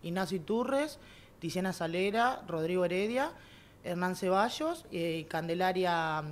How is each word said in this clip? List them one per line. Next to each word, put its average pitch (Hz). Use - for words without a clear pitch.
Ignacio 180
Iturres, 269
Tiziana 180
Salera, 202
Rodrigo 170
Heredia, 226
Hernán 180
Ceballos, 233
eh, 165
y 151
Candelaria 170